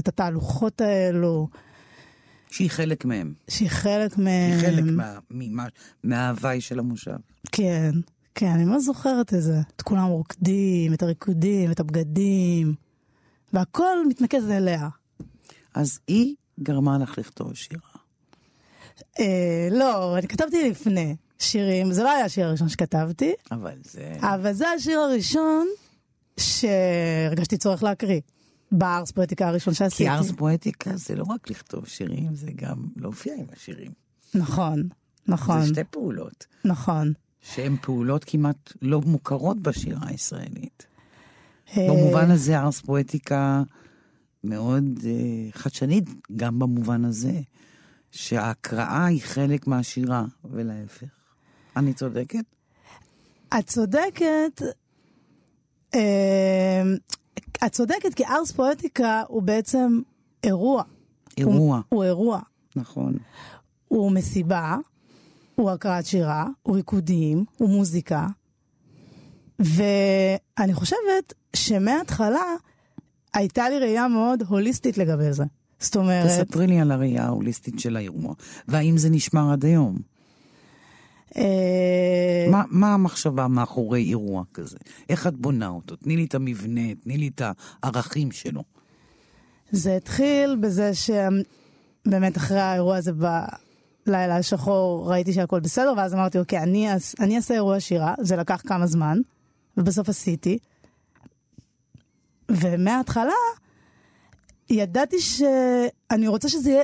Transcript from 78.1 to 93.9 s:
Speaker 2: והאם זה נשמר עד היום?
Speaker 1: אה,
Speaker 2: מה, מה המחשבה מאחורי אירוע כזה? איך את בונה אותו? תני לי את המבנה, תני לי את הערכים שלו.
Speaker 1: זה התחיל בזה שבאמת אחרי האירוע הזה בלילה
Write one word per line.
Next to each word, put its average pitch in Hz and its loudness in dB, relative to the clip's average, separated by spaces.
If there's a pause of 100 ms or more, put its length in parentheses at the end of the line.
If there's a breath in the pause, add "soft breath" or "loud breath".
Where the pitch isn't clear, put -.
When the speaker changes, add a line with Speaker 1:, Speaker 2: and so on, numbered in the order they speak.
Speaker 2:
והאם 156 4
זה 160 4
נשמר 151 2
עד 143 0
היום? 147 4 (1400 soft breath)
Speaker 1:
אה, 180 2
Speaker 2:
מה, 196 6
מה 202 4
המחשבה 156 0
מאחורי 120 0
אירוע 101 -2 (120)
כזה? 82 -14 (320 loud breath)
איך - -2
את 165 -2
בונה 123 -2
אותו? 87 -10
תני 156 -4
לי 170 0
את 147 -8
המבנה, 117 -4
תני 127 -8
לי 147 -2
את 135 -8 (400 loud breath)
הערכים 127 -2
שלו. - -10 (1080 soft breath)
Speaker 1:
זה 185 0
התחיל 277 2
בזה 208 2
שבאמת 190 -2
אחרי 196 0
האירוע 185 2
הזה 175 -2
בלילה 175 -2